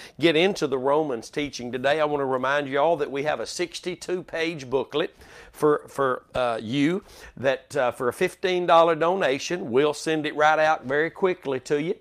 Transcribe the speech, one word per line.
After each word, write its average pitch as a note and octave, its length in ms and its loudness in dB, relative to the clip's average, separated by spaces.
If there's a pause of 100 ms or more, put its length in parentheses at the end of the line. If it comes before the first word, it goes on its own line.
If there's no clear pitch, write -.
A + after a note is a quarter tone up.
(200)
get D#3 160 4
into F3+ 320 2
the C3+ 100 -2
Romans C#3 520 0
teaching C3 420 -8
today, C3+ 300 0
I D3+ 40 2
want D3 140 -2
to C#3 60 0
remind C3 420 0
you C3+ 120 -2
all D#3+ 180 2
that C#3+ 140 -4
we C#3 120 -4
have D3 160 -2
a A2 60 -6
sixty-two F3+ 800 -8
page D#3+ 460 -6
booklet C3+ 460 -2 (380)
for, - 340 2
for, C3 360 -2 (120)
uh, A#2+ 260 -2
you C#3+ 420 0 (320)
that, C3 400 -2
uh, B2+ 160 2
for B2+ 180 -2
a A#2 40 -4
fifteen F3+ 520 -2
dollar E3 300 6
donation, D#3 760 -2
we'll C#3+ 220 4
send D#3 320 -2
it D3+ 100 -4
right D3+ 240 4
out D#3 240 2
very D3 260 0
quickly C#3 520 -2
to D3 200 -2
you. E3+ 200 -4